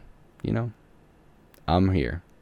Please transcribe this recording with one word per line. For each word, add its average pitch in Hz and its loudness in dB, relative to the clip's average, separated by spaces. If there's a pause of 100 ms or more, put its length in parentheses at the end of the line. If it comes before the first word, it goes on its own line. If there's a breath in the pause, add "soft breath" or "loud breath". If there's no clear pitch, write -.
(420)
you 104 -4
know, 113 -2 (960)
I'm 90 2
here. 87 -2 (200)